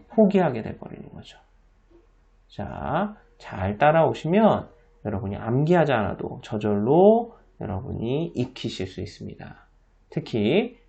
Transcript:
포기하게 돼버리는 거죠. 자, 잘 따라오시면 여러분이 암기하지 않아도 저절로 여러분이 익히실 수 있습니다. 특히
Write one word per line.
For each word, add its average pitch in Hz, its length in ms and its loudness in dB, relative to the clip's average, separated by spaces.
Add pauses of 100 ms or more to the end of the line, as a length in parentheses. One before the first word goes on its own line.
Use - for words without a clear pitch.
포기하게 185 560 2
돼버리는 - 460 -14
거죠. - 280 -20 (1080)
자, 160 680 -6 (240)
잘 95 400 -6
따라오시면 156 920 4 (360)
여러분이 101 300 -4
암기하지 139 580 2
않아도 - 480 -4
저절로 131 960 4 (240)
여러분이 104 760 -6
익히실 123 540 -6
수 - 140 -12
있습니다. - 540 -14 (540)
특히 - 680 -2 (120)